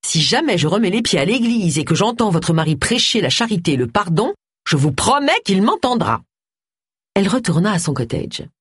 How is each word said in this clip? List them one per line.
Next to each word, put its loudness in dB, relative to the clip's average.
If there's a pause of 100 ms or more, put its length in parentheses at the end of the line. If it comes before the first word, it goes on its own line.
si -2
jamais 0
je 0
remets 2
les 0
pieds 0
à 2
l'église 0
et -2
que 0
j'entends 0
votre 0
mari 2
prêcher 0
la 0
charité 0
et 2
le 0
pardon, 0 (340)
je 0
vous 2
promets 0
qu'il 2
m'entendra. 0 (920)
Elle 2
retourna 0
à 0
son -2
cottage. -6 (160)